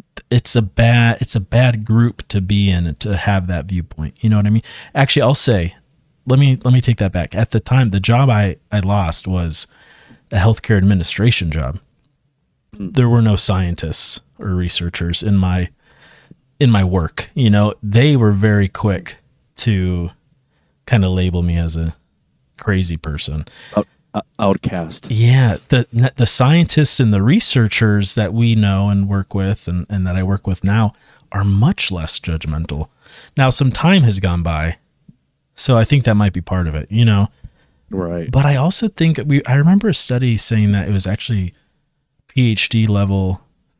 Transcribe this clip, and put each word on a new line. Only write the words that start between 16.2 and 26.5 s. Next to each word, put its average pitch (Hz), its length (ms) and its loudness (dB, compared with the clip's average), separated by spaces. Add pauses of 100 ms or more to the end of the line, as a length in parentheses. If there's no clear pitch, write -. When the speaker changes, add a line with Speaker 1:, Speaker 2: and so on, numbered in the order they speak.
Speaker 1:
in 131 100 4
my 104 140 4
work. 90 500 -2
You 123 160 2
know, 104 320 4
they 120 340 4
were 110 160 4
very 101 360 2
quick - 500 -4 (400)
to 92 540 -2 (760)
kinda 98 240 2
label 90 340 0
me 85 140 0
as 82 180 -2
a 80 200 -4 (640)
crazy 90 400 -2
person. 76 480 -8 (300)
Speaker 2:
Out-, 104 120 -4 (260)
uh, 107 80 -6 (180)
outcast. 95 720 -4
Speaker 1:
Yeah, 117 460 2 (120)
the, 123 480 0
the 123 80 2
scientists 151 760 2